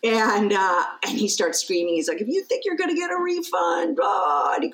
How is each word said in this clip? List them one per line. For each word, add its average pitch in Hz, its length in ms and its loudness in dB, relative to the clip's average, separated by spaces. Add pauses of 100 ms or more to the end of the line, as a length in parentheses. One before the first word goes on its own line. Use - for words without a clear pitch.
And, 214 500 2
uh, 190 320 2 (180)
and - 140 -4
he 208 100 0
starts 170 340 0
screaming. 175 340 0
He's 160 120 0
like, 170 140 -4
If 214 60 -2
you 370 160 0
think 494 220 -4
you're 370 100 0
gonna 359 200 0
get 349 160 -2
a 359 60 -2
refund, 175 800 0
blah. 185 580 2
And - 100 -2
he - 100 -4